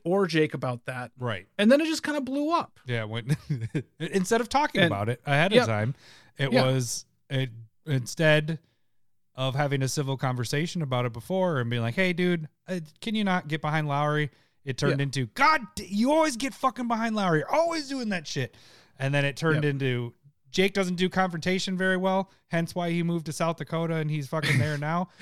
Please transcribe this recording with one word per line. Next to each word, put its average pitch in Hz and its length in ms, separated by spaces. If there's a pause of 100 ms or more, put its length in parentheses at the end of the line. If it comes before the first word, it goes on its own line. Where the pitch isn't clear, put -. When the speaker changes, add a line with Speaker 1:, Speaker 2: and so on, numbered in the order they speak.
Speaker 1:
or 190 240
Jake 156 260
about 127 340
that. 123 300
Speaker 2:
Right. 113 300 (120)
Speaker 1:
And 208 120
then 285 100
it 330 60
just 311 160
kinda 294 180
blew 277 320
up. - 340
Speaker 2:
Yeah. 120 180
When, 117 320 (120)
<laughs> 123 520
instead 190 400
of 233 80
talking 285 320
Speaker 1:
And 170 120
Speaker 2:
about 101 160
it 120 160
ahead 151 280
Speaker 1:
Yep. - 100
Speaker 2:
of 110 60
time, 110 260 (420)
it 139 160
Speaker 1:
Yeah. 127 140
Speaker 2:
was, 131 400 (240)
it, 131 200 (360)
instead 156 720 (800)
of 131 180
having 139 280
a 131 60
civil 135 280
conversation 139 640
about 127 240
it 120 60
before 175 480
and 117 100
being 120 120
like, 113 120
"Hey, 185 200
dude, 175 340 (180)
uh, 180 140 (200)
can 226 140
you 220 80
not 185 260
get 151 120
behind 151 260
Lowry?" 147 440 (340)
It 135 140
turned 139 200
Speaker 1:
Yeah. 139 60
Speaker 2:
into, 135 220
"God, 311 340 (160)
d-, - 120
you 208 220
always 311 260
get 240 180
fucking 254 340
behind 226 260
Lowry. 180 300
Always 320 440
doing 262 200
that 175 180
shit." - 300 (420)
And 135 160
then 143 120
it 139 100
turned 156 280
Speaker 1:
Yep. 147 100
Speaker 2:
into, 123 400 (360)
Jake 190 220
doesn't 180 220
do 185 160
confrontation 185 640
very 185 220
well, 190 340 (160)
hence 170 260
why 175 160
he 170 120
moved 170 240
to 160 60
South 165 260
Dakota 165 380
and 156 140
he's 147 160
fucking 139 320
there 151 200
now. 165 320 (120)